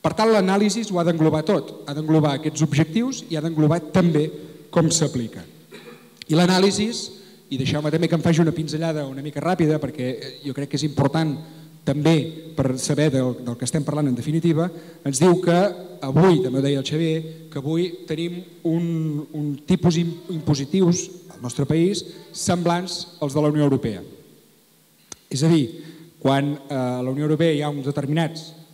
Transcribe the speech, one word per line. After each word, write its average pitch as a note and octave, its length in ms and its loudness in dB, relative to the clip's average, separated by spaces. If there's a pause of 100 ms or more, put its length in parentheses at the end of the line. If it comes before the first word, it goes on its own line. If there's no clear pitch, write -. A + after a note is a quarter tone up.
Per D#3+ 160 0
tant, A3+ 160 4
l'anàlisi G3+ 560 2
ho F3+ 80 0
ha E3+ 80 2
d'englobar D#3 400 2
tot, F#3 240 0 (160)
ha C#3+ 80 -8
d'englobar D3+ 440 2
aquests D3 280 -2
objectius D#3+ 640 0
i D#3+ 80 -4
ha D3 60 -4
d'englobar D#3+ 360 2 (140)
també E3 320 4 (480)
com E3 160 4
s'aplica. A#2 520 -2 (840)
I D#3 80 0
l'anàlisi, F#3+ 560 4 (600)
i C3+ 80 -6
deixeu-me D3 360 -2
també E3 160 2
que E3 80 2
em - 60 -2
faci E3+ 180 4
una D#3+ 120 4
pinzellada D#3 520 -4
una C3+ 160 -10
mica C#3+ 200 -8
ràpida, D#3 360 2
perquè, B2+ 320 -4
eh, - 240 -10 (100)
jo C3+ 100 -6
crec C#3 200 -6
que C#3 40 -2
és D#3 120 -2
important C#3 460 0 (520)
també D3+ 280 4 (400)
per C3 220 0
saber D3 320 0
del, B2+ 360 -2
del A#2 100 -6
que C3 80 -8
estem C#3+ 220 -2
parlant D3 240 0
en A#2+ 60 0
definitiva, D#3+ 520 0 (400)
ens C3+ 140 -2
diu F3 180 8
que E3+ 160 2 (480)
avui, D3+ 400 6
també C3 160 0
ho C3+ 40 0
deia C#3 180 0
el C3 40 -6
Xavier, D#3+ 680 -4
que C#3+ 100 -6
avui E3 260 -2 (200)
tenim F3 340 -6 (260)
un, E3+ 160 0 (480)
un D3 220 -4 (120)
tipus E3+ 340 4
im-, E3+ 140 -2 (200)
impositius D#3 720 2 (260)
al - 100 -20
nostre B2+ 260 -4
país E3+ 360 2 (320)
semblants F3 880 -2
als C3+ 100 -4
de D3+ 80 2
la D3+ 100 4
Unió D3+ 120 2
Europea. A#2 380 0 (1300)
És C3+ 100 -2
a E3 80 4
dir, D#3 140 4 (560)
quan, C#3 340 2 (140)
eh, C#3+ 80 -4
a B2+ 260 -2
la B2+ 120 -4
Unió D3 100 -4
Europea D#3 320 2
hi D3 80 -2
ha D3 80 -4
uns C#3 160 -6
determinats D3 640 -4 (220)